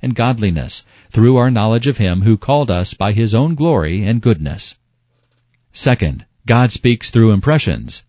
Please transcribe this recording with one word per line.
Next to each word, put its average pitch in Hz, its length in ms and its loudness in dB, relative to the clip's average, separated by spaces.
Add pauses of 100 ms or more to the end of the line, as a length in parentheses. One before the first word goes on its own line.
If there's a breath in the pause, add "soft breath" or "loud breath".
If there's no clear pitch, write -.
and 123 140 -4
godliness 104 680 -2 (280 soft breath)
through 123 260 4
our 127 140 2
knowledge 113 340 0
of 135 120 0
Him 92 260 0
who 110 160 4
called 139 320 -2
us 90 240 -4
by 98 160 -2
His 107 240 0
own 151 180 0
glory 107 500 -2
and 113 160 0
goodness." 78 600 -2 (960)
Second, 101 520 -2 (220)
God 120 240 4
speaks - 400 -2
through 110 220 6
impressions, 101 760 -2